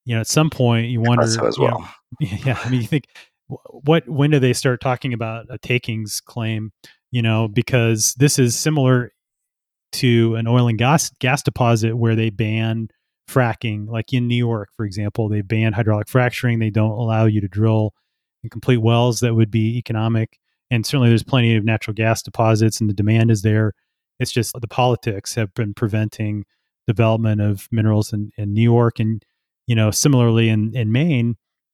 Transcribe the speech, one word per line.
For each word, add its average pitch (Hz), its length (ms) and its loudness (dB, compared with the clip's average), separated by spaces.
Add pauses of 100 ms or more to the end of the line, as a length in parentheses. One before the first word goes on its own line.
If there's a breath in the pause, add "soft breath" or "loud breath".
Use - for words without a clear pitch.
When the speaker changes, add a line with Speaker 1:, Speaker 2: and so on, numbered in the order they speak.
Speaker 1:
You 120 100 -4
know, 113 60 0
at 110 80 -6
some 156 220 2
point 117 380 0
you 120 140 -2
Speaker 2:
I - 20 0
thought 120 140 4
Speaker 1:
wonder, 143 80 4
Speaker 2:
so 110 200 -2
as - 100 -2
Speaker 1:
you 139 120 2
know, - 100 -2
Speaker 2:
well. - 160 -16 (260)
Speaker 1:
<laughs> - 0 -
yeah, 110 440 -4
I 120 40 -6
mean, 127 120 0
you 110 60 -6
think, 147 200 -4 (420 loud breath)
wh-, - 380 -12
what, 156 220 2
when 135 220 0
do 147 100 4
they 123 120 2
start 123 280 -2
talking 127 320 -4
about 113 380 -8
a 120 80 -14
takings 110 640 -6
claim? 110 520 -6 (400 soft breath)
You 120 100 0
know, 113 240 2
because 113 680 0
this 139 260 2
is 120 180 2
similar 131 540 0 (800)
to 117 440 2
an 113 120 -4
oil 120 220 4
and 113 80 0
gas, 127 420 2
gas 131 240 -2
deposit 117 540 0
where 117 180 0
they 110 140 0
ban 110 600 -4 (380)
fracking, 110 600 -2
like 113 240 -6
in 120 160 0
New 120 80 0
York, 117 400 -2
for 113 80 -4
example, 104 460 -4
they 104 100 0
ban 110 320 0
hydraulic 107 360 0
fracturing. 123 500 0
They 110 100 0
don't 107 220 0
allow 110 340 0
you 104 160 2
to 98 80 -6
drill 107 460 0 (480)
and 113 100 -14
complete 117 300 0
wells 117 380 2
that 117 140 0
would 110 160 4
be 110 280 -2
economic. 113 600 -4 (320)
And 113 140 0
certainly 127 240 2
there's 113 140 4
plenty 117 340 2
of 104 80 0
natural 110 300 -2
gas 110 280 0
deposits 110 580 0
and 107 100 0
the 101 40 -2
demand 110 360 2
is 104 120 2
there. 107 300 0 (460)
It's - 140 -4
just 117 280 -2
the 113 80 -8
politics 120 640 -2
have 107 200 -4
been 104 200 -6
preventing 107 680 -4 (420)
development 113 540 2
of 104 300 -2
minerals 110 420 0
in, 104 240 -8
in 101 160 -6
New 110 100 2
York. 117 360 4
And, 110 260 -4 (420)
you 120 80 0
know, 110 160 2
similarly 117 580 2
in, 110 280 0
in 110 160 -2
Maine 123 440 0 (380)